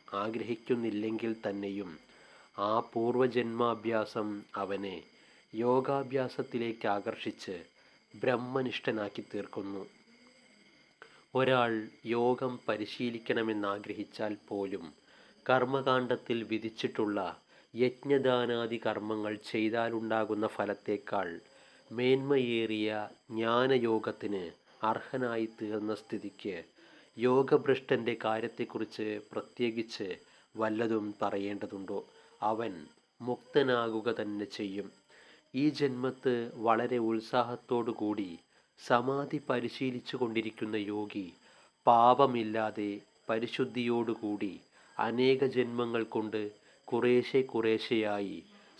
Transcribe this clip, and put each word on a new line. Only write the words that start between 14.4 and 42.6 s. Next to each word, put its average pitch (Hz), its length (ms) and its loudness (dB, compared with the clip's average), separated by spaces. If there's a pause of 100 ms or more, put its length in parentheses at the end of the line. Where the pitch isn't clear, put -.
പോലും, 95 540 -6 (480)
കർമ്മകാണ്ഡത്തിൽ 127 920 2
വിധിച്ചിട്ടുള്ള 104 1000 -4 (340)
യജ്ഞദാനാദി 120 1120 2
കർമ്മങ്ങൾ 107 500 -2
ചെയ്താലുണ്ടാകുന്ന 110 1120 0
ഫലത്തേക്കാൾ 101 920 -4 (500)
മേന്മയേറിയ 117 1200 2 (220)
ജ്ഞാനയോഗത്തിന് 113 1200 2 (340)
അർഹനായി 113 640 -2 (120)
തീർന്ന 107 340 -2
സ്ഥിതിക്ക്, 98 680 -8 (540)
യോഗഭ്രഷ്ടൻ്റെ 127 1080 4
കാര്യത്തെക്കുറിച്ച് 110 960 -4 (100)
പ്രത്യേകിച്ച് 113 840 -4 (380)
വല്ലതും 110 680 0
പറയേണ്ടതുണ്ടോ? 101 840 -4 (360)
അവൻ 110 460 -2 (340)
മുക്തനാകുക 120 880 0 (100)
തന്നെ 104 240 -4
ചെയ്യും. 98 460 -8 (640)
ഈ 143 140 4
ജന്മത്ത് 127 840 0
വളരെ 117 420 2
ഉത്സാഹത്തോടു 117 920 0
കൂടി 104 480 -2 (480)
സമാധി 139 640 0
പരിശീലിച്ചു 123 680 -4
കൊണ്ടിരിക്കുന്ന 110 580 -2
യോഗി, 104 580 -4 (540)
പാപമില്ലാതെ 113 1120 6 (300)